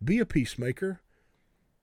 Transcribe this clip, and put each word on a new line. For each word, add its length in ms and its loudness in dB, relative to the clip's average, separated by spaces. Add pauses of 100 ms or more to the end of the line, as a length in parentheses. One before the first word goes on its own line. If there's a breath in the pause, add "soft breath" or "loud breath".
Be 160 2
a 80 2
peacemaker. 760 -2 (800)